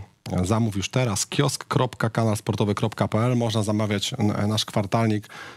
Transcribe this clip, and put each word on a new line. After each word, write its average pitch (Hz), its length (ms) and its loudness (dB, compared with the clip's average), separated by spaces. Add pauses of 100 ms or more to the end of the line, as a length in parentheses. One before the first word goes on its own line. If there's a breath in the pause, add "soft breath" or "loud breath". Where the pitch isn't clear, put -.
(440)
Zamów 110 320 2
już 95 140 -4
teraz, 120 380 0
kiosk - 380 0
kropka - 440 0
kanal 110 280 2
sportowy 104 380 0
kropka 107 320 0
p 110 120 0
l. 123 180 2
Można 113 260 0
zamawiać 104 540 0
n-, 104 300 2
nasz 107 180 0
kwartalnik 107 640 0 (280 loud breath)